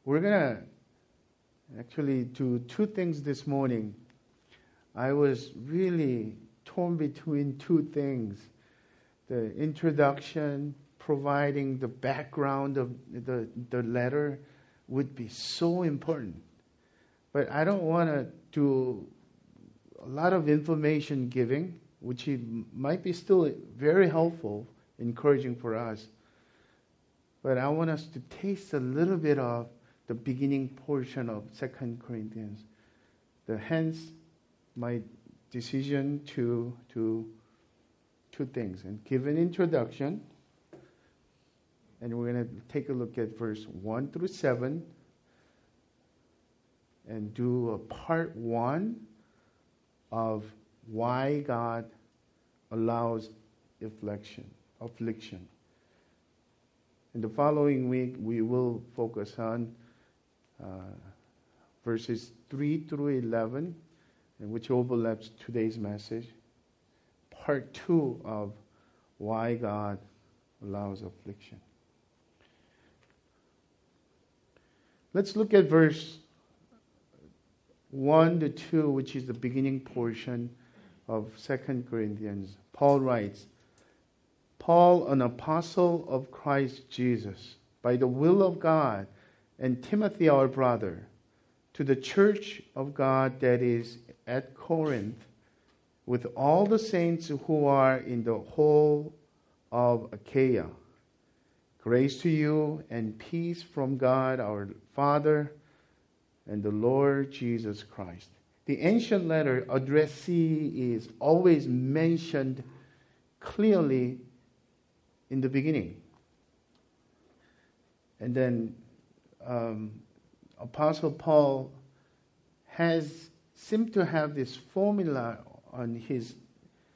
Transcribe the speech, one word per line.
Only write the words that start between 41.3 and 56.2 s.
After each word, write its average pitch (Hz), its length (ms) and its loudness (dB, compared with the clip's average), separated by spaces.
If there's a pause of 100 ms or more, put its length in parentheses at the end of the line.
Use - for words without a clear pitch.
and 120 160 -8
we're 120 160 -4
gonna 120 140 -2 (220)
take 143 220 -4
a - 20 -2
look 120 260 -6
at 110 180 -4
verse 107 300 -6 (160)
one 110 300 -4
through 175 160 -4
seven, 135 560 -2 (2250)
and 104 260 -10
do 123 360 0
a 107 80 -4 (140)
part - 440 -4
one 123 640 -2 (1120)
of 110 320 -2 (460)
why 127 500 -2
God 117 440 -4 (840)
allows 117 580 -2 (560)
affliction, 104 640 -12 (320)
affliction. 110 680 -10 (1700)